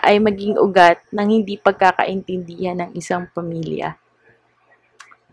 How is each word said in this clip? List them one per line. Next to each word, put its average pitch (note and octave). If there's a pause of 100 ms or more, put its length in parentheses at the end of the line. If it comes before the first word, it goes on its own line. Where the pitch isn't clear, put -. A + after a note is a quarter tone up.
ay G#3
maging G3+
ugat F3+
ng G#3
hindi G3+
pagkakaintindihan F#3
ng F3
isang F3+
pamilya. E3 (1400)